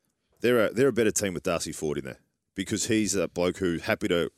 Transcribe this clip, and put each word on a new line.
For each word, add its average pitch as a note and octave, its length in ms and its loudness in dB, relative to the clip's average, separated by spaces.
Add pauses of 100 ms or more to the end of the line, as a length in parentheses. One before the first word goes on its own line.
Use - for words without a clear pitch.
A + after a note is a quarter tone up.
(420)
They're A#2 260 4
a, - 60 2
they're B2+ 160 4
a B2 40 -2
better G#2+ 180 4
team F#2+ 220 -2
with D#2+ 100 -8
Darcy E2 300 -2
Ford D2 240 -4
in C2+ 80 -8
there B1 140 -12 (360)
because G2+ 320 -4
he's G#2+ 280 0
a E2+ 140 0
bloke F2+ 280 -2
who E2+ 200 -2
happy G#2 320 -4
to E2+ 280 0